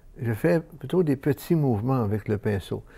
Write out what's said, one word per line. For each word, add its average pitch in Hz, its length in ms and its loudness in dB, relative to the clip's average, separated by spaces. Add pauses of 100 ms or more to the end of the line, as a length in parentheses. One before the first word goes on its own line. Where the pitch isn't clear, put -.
(180)
je 117 140 -2
fais 160 280 2
plutôt 165 420 -2
des 147 140 2
petits - 380 0
mouvements 131 480 2
avec 104 260 -2
le 107 100 0
pinceau. 107 460 -4 (140)